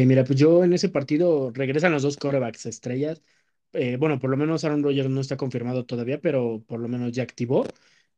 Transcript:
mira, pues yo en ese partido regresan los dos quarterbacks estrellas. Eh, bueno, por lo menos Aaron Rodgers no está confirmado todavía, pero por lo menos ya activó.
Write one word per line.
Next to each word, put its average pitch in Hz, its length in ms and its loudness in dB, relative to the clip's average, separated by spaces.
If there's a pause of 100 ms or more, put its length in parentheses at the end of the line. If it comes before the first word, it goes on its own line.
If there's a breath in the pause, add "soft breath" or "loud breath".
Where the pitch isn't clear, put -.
mira, 131 180 6
pues 135 140 0
yo 165 260 6
en 175 100 4
ese 185 160 0
partido 147 600 0
regresan 135 420 0
los 139 100 0
dos 143 160 -2
quarterbacks 131 480 -4
estrellas. 131 560 -6 (500)
Eh, 127 240 -2
bueno, 147 220 0
por 135 100 -2
lo 131 80 0
menos 156 280 0
Aaron 147 180 0
Rodgers 139 260 0
no 131 140 -2
está 135 160 -6
confirmado 123 480 -4
todavía, 123 340 -4
pero 123 460 -2
por 117 120 -8
lo 117 100 -6
menos 123 240 -4
ya 123 100 -4
activó. 123 420 -2 (540 soft breath)